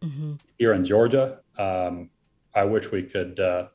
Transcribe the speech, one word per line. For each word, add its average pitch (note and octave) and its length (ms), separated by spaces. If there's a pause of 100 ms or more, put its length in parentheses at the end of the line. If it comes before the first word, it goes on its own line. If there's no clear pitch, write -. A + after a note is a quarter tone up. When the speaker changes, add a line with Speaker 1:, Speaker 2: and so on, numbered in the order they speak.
Speaker 1:
Mm-hmm. D3+ 320 (240)
Speaker 2:
here A2+ 140
in F#2 140
Georgia. B2 540 (180)
Um, F2+ 500 (460)
I G2+ 100
wish G#2 260
we F#2 120
could, F2+ 380
uh, F2+ 340